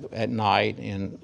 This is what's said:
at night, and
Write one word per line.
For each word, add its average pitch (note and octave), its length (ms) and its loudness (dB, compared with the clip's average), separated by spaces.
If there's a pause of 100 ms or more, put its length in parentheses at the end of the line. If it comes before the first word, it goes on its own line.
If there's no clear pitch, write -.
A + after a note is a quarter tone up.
(120)
at A2+ 180 -2
night, G#2+ 480 2
and G2+ 460 -6